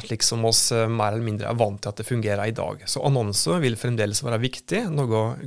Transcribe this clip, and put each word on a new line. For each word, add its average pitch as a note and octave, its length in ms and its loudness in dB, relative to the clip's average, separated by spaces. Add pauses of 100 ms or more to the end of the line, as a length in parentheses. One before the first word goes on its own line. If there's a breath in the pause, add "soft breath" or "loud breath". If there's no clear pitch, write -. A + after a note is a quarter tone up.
liksom A2+ 360 0
oss, - 280 4
eh, A2+ 160 4
mer G#2+ 240 2
eller A2+ 100 -2
mindre G#2+ 260 -2
er A2+ 60 0
vant G#2 260 0
til G2+ 100 -6
at G2+ 40 -8
det A2 120 -8
fungerer G#2 380 0
i A2+ 60 0
dag. G#2 360 -6
Så - 180 -4
annonser C3+ 560 2
vil B2 160 2
fremdeles G#2+ 440 0
være A#2 200 -2
viktig, F3 500 -2
noe A#2+ 460 0 (100)